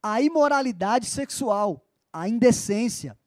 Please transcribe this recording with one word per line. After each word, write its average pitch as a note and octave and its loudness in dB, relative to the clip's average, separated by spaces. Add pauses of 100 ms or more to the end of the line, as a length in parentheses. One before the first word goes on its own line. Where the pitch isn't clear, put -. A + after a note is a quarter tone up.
a G#3+ -2
imoralidade C4 2
sexual, G#3 -2 (240)
a E3 -6
indecência A3 0